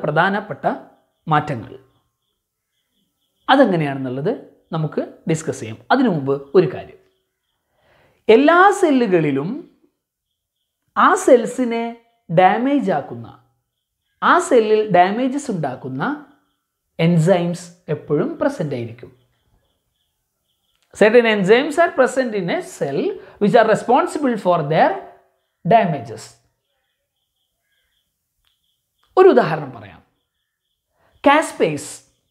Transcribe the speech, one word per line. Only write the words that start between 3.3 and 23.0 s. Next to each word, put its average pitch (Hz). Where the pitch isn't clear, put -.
അതെങ്ങനെയാണെന്നുള്ളത് 151
നമുക്ക് 156
ഡിസ്കസ് 156
ചെയ്യാം. 110
അതിനു 254
മുമ്പ് 139
ഒരു 165
കാര്യം, -
എല്ലാ 311
സെല്ലുകളിലും 180
ആ 226
സെൽസിനെ 233
ഡാമേജ് 220
ആക്കുന്ന, 117
ആ 240
സെല്ലിൽ 214
ഡാമേജസ് 247
ഉണ്ടാക്കുന്ന 135
എൻസൈംസ് 175
എപ്പോഴും 156
പ്രസന്റ് 165
ആയിരിക്കും. 113
Certain 226
enzymes 226
are 339
present 254
in 175
a 339
cell 143